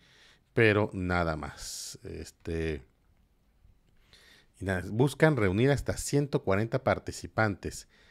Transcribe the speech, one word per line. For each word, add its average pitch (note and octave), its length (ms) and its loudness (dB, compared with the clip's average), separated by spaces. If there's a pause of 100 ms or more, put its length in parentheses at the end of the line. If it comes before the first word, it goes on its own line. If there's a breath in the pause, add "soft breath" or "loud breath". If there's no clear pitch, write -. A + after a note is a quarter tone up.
(540 soft breath)
pero G#2+ 380 4
nada F2 420 0
más. - 680 -12
Este, D#2+ 800 -6 (1800 soft breath)
y F#2 40 -10
nada, F#2 220 -2
buscan C#3 500 2
reunir G#2+ 360 4
hasta - 240 -2
ciento - 480 -2
cuarenta A2 400 0
participantes, - 1040 -2 (220 soft breath)